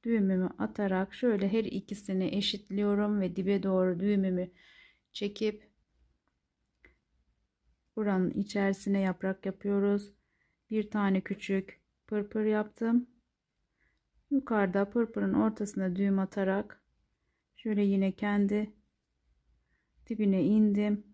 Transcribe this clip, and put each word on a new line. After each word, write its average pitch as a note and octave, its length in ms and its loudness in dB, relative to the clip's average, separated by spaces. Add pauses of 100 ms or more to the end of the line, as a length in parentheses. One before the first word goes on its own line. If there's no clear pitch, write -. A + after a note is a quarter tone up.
düğümümü F#3+ 500 2
atarak G3 560 -2
şöyle G3+ 360 0
her A3 140 0
ikisini F#3+ 720 -4
eşitliyorum G3+ 840 0
ve F3 140 -2
dibe G3 280 0
doğru F#3 360 2
düğümümü F#3+ 520 0 (600)
çekip G#3 580 -6 (2250)
buranın G3 340 0
içerisine G3 680 -2
yaprak F#3+ 460 -2
yapıyoruz. G3+ 680 0 (560)
Bir G#3+ 200 -2
tane G3 320 2
küçük G3 600 -6 (260)
pırpır G#3 380 -4
yaptım. A3 640 0 (1200)
Yukarıda G3+ 580 0
pırpırın G#3+ 440 -2
ortasına G3+ 640 -2
düğüm G3 240 2
atarak F#3+ 640 -2 (720)
şöyle G#3 280 -2
yine G3 280 2
kendi G#3 640 0 (1400)
dibine G3 340 2
indim. G#3 600 4 (100)